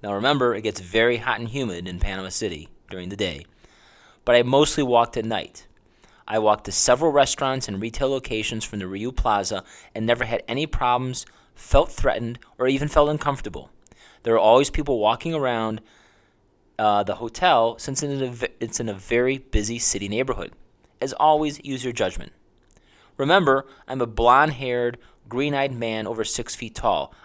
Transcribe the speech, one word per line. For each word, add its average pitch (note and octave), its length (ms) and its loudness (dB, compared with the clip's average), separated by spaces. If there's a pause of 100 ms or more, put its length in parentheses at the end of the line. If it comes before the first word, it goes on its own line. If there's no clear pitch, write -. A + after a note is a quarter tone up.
Now G2+ 120 -4
remember, B2 380 2
it G#2+ 100 -4
gets G#2+ 180 -4
very A2 380 2
hot A2 200 -2
and A#2 100 -8
humid G#2+ 380 -6
in F2+ 140 -8
Panama F#2+ 300 -4
City E2+ 400 -6 (200)
during F2+ 180 -10
the G2+ 80 -10
day, F2 300 -6 (760)
but A#2+ 100 4
I A#2+ 80 8
mostly C#3+ 400 4
walked A#2+ 340 2
at A2 80 -2
night. - 440 -6 (580)
I A2 140 0
walked G#2 240 4
to G2 80 -8
several C#3 400 4
restaurants C3+ 560 2
and G2 120 -6
retail A#2 280 -2
locations A2+ 560 -4
from G#2+ 160 -8
the F#2 60 -6
Riu G#2 280 -6
Plaza G2+ 480 0 (320)
and A2 100 -4
never A#2+ 200 2
had A#2 240 -2
any C3+ 180 -4
problems, B2+ 580 -2 (300)
felt - 380 2
threatened, A#2+ 480 -2 (180)
or B2+ 80 2
even C3+ 220 0
felt D3 200 4
uncomfortable. - 640 -4 (540)
There A2+ 100 4
are G#2 60 6
always A#2+ 300 8
people C#3 280 0
walking A2+ 340 0
around, A2+ 480 -2 (960)
uh, G#2 260 2
the G2 100 -4
hotel A#2 640 2
since C3+ 240 -6
it's C#3+ 100 -6
in C3+ 100 -4
a B2+ 80 -4
ve-, A#2+ 180 -6 (120)
it's A#2 200 -6
in A2+ 100 -4
a - 20 -8
very B2 460 0
busy A2 400 -2
city G2+ 320 -4
neighborhood. A#2 420 -4 (480)
As C3+ 140 -4
always, D3+ 500 2
use C3 180 -6
your B2 120 -4
judgment. - 380 -4 (840)
Remember, C#3+ 500 2 (220)
I'm C3 140 -4
a A#2 40 -2
blonde-haired, B2 920 2 (280)
green-eyed C#3 460 -2
man A2+ 340 -6
over A2 160 -6
six - 320 -6
feet A2+ 200 -12
tall. F2 400 -2 (100)